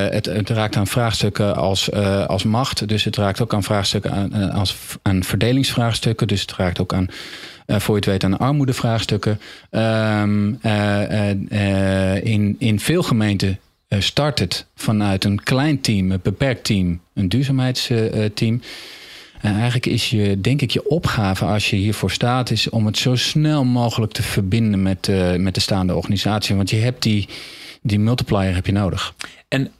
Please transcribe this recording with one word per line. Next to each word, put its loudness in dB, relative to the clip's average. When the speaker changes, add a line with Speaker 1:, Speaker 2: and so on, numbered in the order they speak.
Speaker 1:
het, -2
het -2
raakt 0
aan 2
vraagstukken 0
als, 0
eh, 2
als -2
macht. 0
Dus 0
het -2
raakt 0
ook 0
aan 0
vraagstukken 0
aan, -2
eh, 0
als, 0
aan 2
verdelingsvraagstukken. 0
Dus 0
het -10
raakt 0
ook 0
aan, 2
eh, 0
voor 0
je 2
het -2
weet, 0
aan 0
armoedevraagstukken. 0
Ehm, 0
eh, 0
eh, 0
eh, -2
in, 2
in 0
veel 0
gemeenten, 0
eh, 0
start 0
het -2
vanuit 0
een 0
klein 2
team, 2
een 0
beperkt -2
team, 2
een 0
duurzaamheidsteam. 0
En 0
eigenlijk 0
is 0
je, 2
denk 2
ik, 0
je -2
opgave 0
als 0
je 0
hiervoor 0
staat, 0
is 0
om 0
het 0
zo 2
snel 2
mogelijk 2
te -4
verbinden 2
met, 0
eh, 2
met 0
de 0
staande 0
organisatie. 0
Want 0
je 0
hebt 0
die, 0
die 2
multiplier 2
heb -2
je 0
nodig. -2
Speaker 2:
En -2